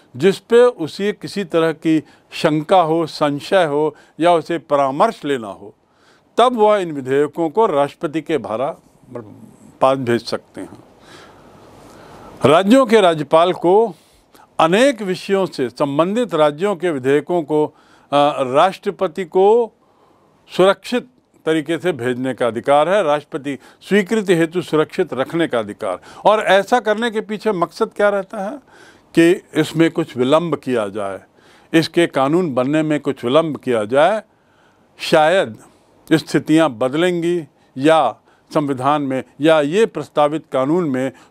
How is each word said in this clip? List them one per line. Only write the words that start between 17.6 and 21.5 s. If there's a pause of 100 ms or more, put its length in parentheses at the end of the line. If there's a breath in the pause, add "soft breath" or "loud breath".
अ, (680 soft breath)
राष्ट्रपति
को (840 soft breath)
सुरक्षित (360)
तरीके